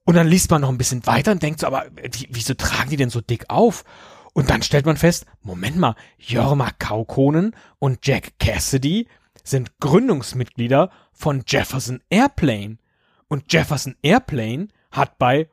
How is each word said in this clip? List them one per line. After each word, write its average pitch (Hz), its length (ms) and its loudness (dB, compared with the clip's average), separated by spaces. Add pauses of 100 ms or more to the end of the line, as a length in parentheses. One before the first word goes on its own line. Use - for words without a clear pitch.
Und 170 120 4
dann 165 100 6
liest 175 240 4
man 156 120 4
noch 135 80 0
ein 127 80 -2
bisschen 120 280 -4
weiter 135 240 2
und 185 120 0
denkt 156 180 -4
so, 147 80 -2
"Aber 135 160 -4 (100)
wie, 127 360 -12
wieso 123 240 -6
tragen - 360 -4
die 151 60 -4
denn 131 140 0
so 117 100 -4
dick - 280 -4
auf?" 196 360 2 (480)
Und 135 180 2
dann - 120 2
stellt 143 240 0
man 156 100 2
fest, 165 300 0 (160)
Moment 98 340 -6
mal, 143 200 0 (220)
Jorma 123 600 0
Kaukonen 139 760 0 (240)
und 131 280 -2
Jack 120 320 -2
Cassidy 147 680 0 (340)
sind - 380 -4
Gründungsmitglieder 139 1120 2 (220)
von 139 340 -2
Jefferson 127 540 -4 (100)
Airplane. 117 680 0 (500)
Und 143 240 -6
Jefferson 143 500 -2
Airplane 147 680 0 (220)
hat - 280 -4
bei 139 340 2